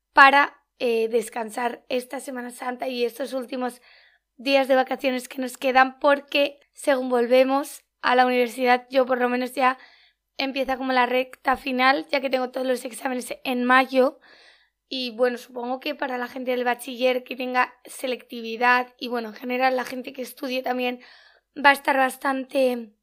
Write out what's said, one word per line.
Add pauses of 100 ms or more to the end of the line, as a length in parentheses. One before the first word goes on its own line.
(120)
para, (160)
eh,
descansar
esta
Semana
Santa
y
estos
últimos (560)
días
de
vacaciones
que
nos
quedan,
porque (140)
según
volvemos (160)
a
la
universidad,
yo
por
lo
menos
ya (580)
empieza
como
la
recta
final,
ya
que
tengo
todos
los
exámenes (120)
en
mayo. (680)
Y
bueno,
supongo
que
para
la
gente
del
bachiller
que
tenga (120)
selectividad
y
bueno,
en
general
la
gente
que
estudie
también (560)
va
a
estar
bastante (100)